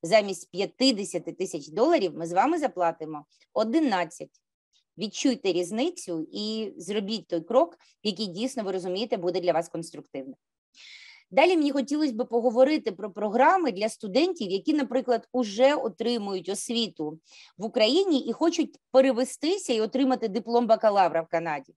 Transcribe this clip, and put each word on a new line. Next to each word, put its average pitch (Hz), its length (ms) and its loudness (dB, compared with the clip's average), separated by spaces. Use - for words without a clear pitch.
Замість 196 480 0
п'ятдесяти 190 800 -2
тисяч 160 360 -8
доларів 202 480 2
ми 165 120 -8
з 165 40 -8
вами 240 260 2
заплатимо 165 680 -4
одинадцять. 220 880 -2
Відчуйте 220 560 -2
різницю 180 800 -4
і 214 460 -6
зробіть 196 500 -6
той 170 140 -2
крок, 269 360 2
який 214 240 -4
дійсно, 214 360 -6
ви 190 80 -4
розумієте, 185 460 -4
буде 180 220 -2
для 170 140 2
вас 165 160 0
конструктивним. 165 680 -12
Далі 330 260 6
мені 285 140 2
хотілося 277 420 0
б 214 120 -2
поговорити 240 680 2
про 190 200 -10
програми 240 600 4
для 202 180 -2
студентів, 226 600 -2
які, 196 220 -2
наприклад, 247 580 -2
уже 247 440 2
отримують 202 720 -4
освіту 190 720 -4
в 185 80 -8
Україні 269 540 2
і 226 140 -4
хочуть 320 460 -2
перевестися 269 840 2
і 220 80 0
отримати 247 460 0
диплом 233 400 0
бакалавра 202 540 4
в 160 60 -8
Канаді. 165 500 -4